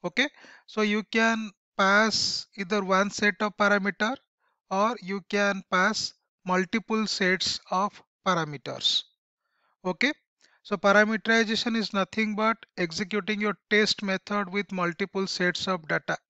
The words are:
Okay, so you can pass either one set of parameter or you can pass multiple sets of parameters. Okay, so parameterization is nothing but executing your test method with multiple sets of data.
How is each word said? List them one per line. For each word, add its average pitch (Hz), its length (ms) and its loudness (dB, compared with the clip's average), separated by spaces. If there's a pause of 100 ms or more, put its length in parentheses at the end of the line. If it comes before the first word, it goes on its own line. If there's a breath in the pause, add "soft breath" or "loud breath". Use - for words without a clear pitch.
Okay, 247 240 -2 (400 loud breath)
so 214 140 -2
you 208 280 0
can 226 400 0 (260)
pass 202 680 2 (100)
either 202 280 -2
one 190 260 2
set 208 300 0
of 208 160 -2
parameter 202 580 0 (560)
or 214 320 0
you 190 260 -6
can 202 440 0
pass 196 420 0 (320)
multiple 190 640 0
sets 185 500 0 (140)
of 196 280 -2 (240)
parameters. 151 800 -2 (840)
Okay, 185 280 0 (520 soft breath)
so 202 120 -4
parameterization 220 1000 2
is 214 160 -4
nothing 208 440 -2
but 220 200 0 (200)
executing 196 640 -4
your 208 160 -2 (120)
test 214 320 2
method 196 520 -4
with 202 180 -4
multiple 185 560 -4
sets - 400 -2
of 170 220 -4
data. 160 280 -4 (140)